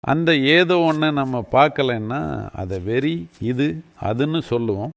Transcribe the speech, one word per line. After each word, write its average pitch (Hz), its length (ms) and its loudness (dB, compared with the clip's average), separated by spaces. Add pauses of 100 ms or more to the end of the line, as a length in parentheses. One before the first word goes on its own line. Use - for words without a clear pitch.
அந்த 160 260 0 (260)
ஏதோ 180 200 4 (120)
ஒண்ணை 156 240 0
நம்ம 131 280 -2 (120)
பார்க்கலைன்னா 131 680 2 (400)
அதை 95 180 -2 (100)
வெறி, 131 260 0 (360)
இது, 131 180 0 (400)
அதுன்னு 147 320 0 (100)
சொல்லுவோம். 117 460 -2